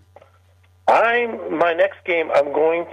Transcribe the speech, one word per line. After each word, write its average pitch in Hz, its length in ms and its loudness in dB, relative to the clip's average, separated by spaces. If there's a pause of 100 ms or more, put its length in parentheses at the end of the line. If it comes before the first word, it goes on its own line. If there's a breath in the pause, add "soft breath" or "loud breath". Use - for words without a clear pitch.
(880)
I'm, 226 680 0
my 170 160 2
next 185 320 -2
game, 165 300 -2
I'm 143 180 2
going 160 400 0